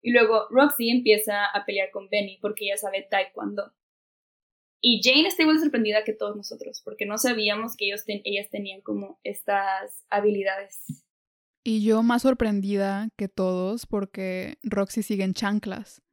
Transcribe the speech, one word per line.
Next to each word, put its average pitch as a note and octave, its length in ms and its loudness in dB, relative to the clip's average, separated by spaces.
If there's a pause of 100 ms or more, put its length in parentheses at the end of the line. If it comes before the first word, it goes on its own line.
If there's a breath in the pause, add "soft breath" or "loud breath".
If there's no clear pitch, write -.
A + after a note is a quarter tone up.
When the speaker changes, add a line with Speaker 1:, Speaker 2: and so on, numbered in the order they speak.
Speaker 1:
Y A#3+ 100 -2
luego A3+ 380 6
Roxy B3 400 4
empieza G#3 560 4
a G3+ 180 -4
pelear G3 280 -2
con G3 160 -10
Benny, G3+ 340 -2
porque G#3+ 220 -4
ella G3 120 -4
sabe G3 320 -6
taekwondo. G#2 640 -4 (1040)
Y A#3 240 4
Jane C#4+ 240 6
está E4+ 140 0
igual D#4 160 6
de D#4+ 40 2
sorprendida G#3+ 400 2
que G#3+ 120 -4
todos G#3 220 -6
nosotros, - 480 -14
porque G#3+ 220 -8
no G#3 100 -6
sabíamos A3 600 -2
que G#3 100 -4
ellos G#3 180 -6
ten-, G3+ 200 -8
ellas G3+ 260 -6
tenían F#3+ 300 -12
como G3 420 -8
estas G3 880 -4
habilidades. G3 920 -2 (640)
Speaker 2:
Y A3 160 2
yo A3 200 4
más A#3+ 180 4
sorprendida G3+ 920 0
que G3+ 100 -4
todos, F#3 600 -2
porque F#3+ 760 -6
Roxy G3+ 400 -2
sigue G3 220 -2
en F#3+ 100 0
chanclas G#3 680 -4 (120)